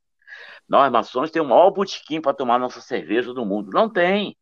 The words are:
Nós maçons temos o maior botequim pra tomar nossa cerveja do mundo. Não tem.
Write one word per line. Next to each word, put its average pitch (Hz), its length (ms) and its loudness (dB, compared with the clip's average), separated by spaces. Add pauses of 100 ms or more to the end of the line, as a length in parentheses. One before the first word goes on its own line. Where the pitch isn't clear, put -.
(680)
Nós 131 220 4
maçons 123 400 -2
temos 160 160 -2
o 120 80 2
maior 170 160 8
botequim 190 500 -6
pra 139 140 -2
tomar 123 240 0
nossa 127 220 -6
cerveja 117 520 -4
do 123 120 -8
mundo. 101 260 -6
Não 214 180 0
tem. 190 540 -2